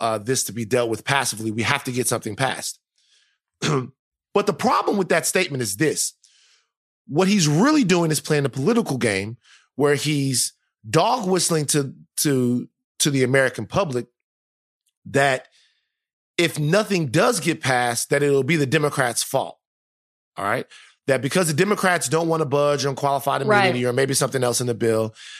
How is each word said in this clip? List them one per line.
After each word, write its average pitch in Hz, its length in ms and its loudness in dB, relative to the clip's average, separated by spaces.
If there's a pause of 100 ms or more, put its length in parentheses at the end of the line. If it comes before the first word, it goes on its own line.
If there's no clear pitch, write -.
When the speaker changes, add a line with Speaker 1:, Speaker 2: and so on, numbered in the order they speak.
Speaker 1:
uh, 110 160 0
this 117 280 -2
to 110 80 -10
be 113 120 -6
dealt 120 240 0
with 110 160 -6
passively. 117 460 -2
We 110 120 -4
have 135 220 -2
to 131 60 -6
get 123 160 -4
something 110 280 -4
passed. - 440 -6 (840)
<clears throat> - 80 -2 (640)
But 202 140 2
the 196 60 -2
problem 262 440 0
with 185 120 0
that 165 160 2
statement 143 380 -2
is 95 140 -6
this. 123 360 -2 (920)
What 185 220 2
he's 190 180 4
really 240 380 4
doing 170 260 2
is 143 80 -2
playing 147 240 0
a 131 60 0
political 135 480 0
game 107 400 -2 (380)
where 143 200 2
he's 139 560 -2 (360)
dog 202 380 2
whistling 170 420 0
to, 139 260 -2 (240)
to, 123 500 0 (320)
to 160 100 2
the 135 140 2
American 127 420 2
public 135 420 -2 (1000)
that 135 420 0 (880)
if 165 220 0
nothing 175 480 0
does 190 320 2
get 151 220 -2
passed, 123 480 0
that 143 140 2
it'll 139 200 2
be 143 140 0
the 143 80 0
Democrats' 139 580 0
fault. 113 340 -4 (800)
All 92 80 -6
right? 120 220 -4 (400)
That 131 140 2
because 160 260 0
the 160 60 -2
Democrats 180 560 0
don't 165 180 0
wanna 160 180 0
budge 143 400 0
on 135 100 -2
qualified 139 500 -2
Speaker 2:
Right. 208 160 4
Speaker 1:
immunity 170 240 2
or 120 80 0
maybe 135 200 2
something 131 300 0
else 120 180 0
in 123 60 -4
the 120 60 0
bill, 110 420 0 (240)